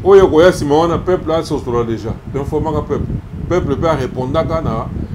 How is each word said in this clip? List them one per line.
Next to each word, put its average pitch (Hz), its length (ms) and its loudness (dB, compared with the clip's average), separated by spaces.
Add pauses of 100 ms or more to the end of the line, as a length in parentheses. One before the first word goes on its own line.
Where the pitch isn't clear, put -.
oyo 190 240 8
koya 156 220 6
nsima 151 240 0
wana, 165 240 2
peuple 180 340 -2
asosola 131 520 -2
déjà. 110 300 -4 (180)
Toinformaka 151 500 -2
peuple. - 300 -4 (360)
Peuple 160 280 0
mpe 165 120 0
arépondaka 131 720 -2
na 117 260 -4 (280)